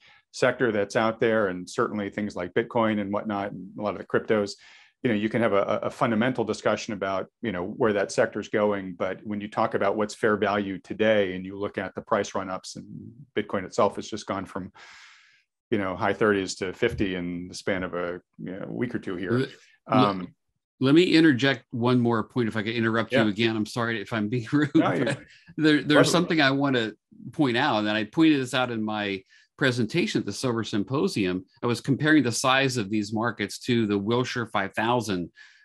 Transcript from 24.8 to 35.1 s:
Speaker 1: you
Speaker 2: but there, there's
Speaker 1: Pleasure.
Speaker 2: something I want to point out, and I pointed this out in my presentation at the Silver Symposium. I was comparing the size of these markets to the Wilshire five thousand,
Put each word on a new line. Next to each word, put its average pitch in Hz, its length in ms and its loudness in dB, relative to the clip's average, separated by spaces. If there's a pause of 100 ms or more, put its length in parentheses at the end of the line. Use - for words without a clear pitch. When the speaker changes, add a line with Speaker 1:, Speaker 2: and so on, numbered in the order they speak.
Speaker 1:
you 151 140 -2
Speaker 2:
but 139 120 -2 (380)
there, 151 200 6
there's 127 100 0
Speaker 1:
Pleasure. 143 240 6
Speaker 2:
something 175 300 2
I 135 100 4
want 139 260 2
to 110 180 0 (380)
point 127 240 2
out, 123 240 2
and 107 100 0
I 107 140 0
pointed 151 360 4
this 123 120 -4
out 127 180 2
in 113 120 -4
my 104 400 -4 (360)
presentation 135 600 2
at - 40 -2
the 101 80 -6
Silver 113 320 -2
Symposium. 104 800 -2 (180)
I 120 40 -2
was 120 160 -2
comparing 147 400 4
the 117 100 0
size 131 460 2
of 98 100 -2
these 107 240 -2
markets 110 480 -4
to 117 260 2
the 101 120 2
Wilshire 117 480 -2
five 95 260 -2
thousand, 107 580 0 (340)